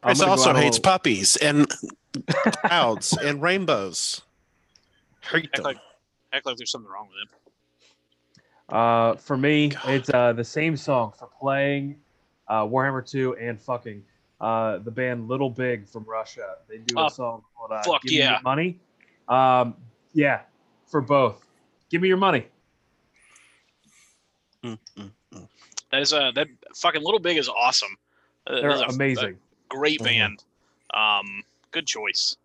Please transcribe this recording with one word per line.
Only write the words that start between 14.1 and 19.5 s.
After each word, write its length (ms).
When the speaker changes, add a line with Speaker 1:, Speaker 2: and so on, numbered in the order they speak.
Speaker 1:
uh, 380
the 140
band 360
Little 220
Big 360
from 200
Russia. 500
They 80
do 200
a 80
Speaker 3:
Oh, 40
Speaker 1:
song 340
called, 160
uh, 100
Speaker 3:
fuck 200
Speaker 1:
Give 80
Me 80
Your 80
Speaker 3:
yeah. 140
Speaker 1:
Money. 380
Um, 480